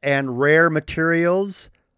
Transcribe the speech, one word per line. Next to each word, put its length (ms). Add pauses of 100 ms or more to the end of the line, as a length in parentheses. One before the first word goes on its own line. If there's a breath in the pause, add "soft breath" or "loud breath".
and 380
rare 300
materials 1000 (280)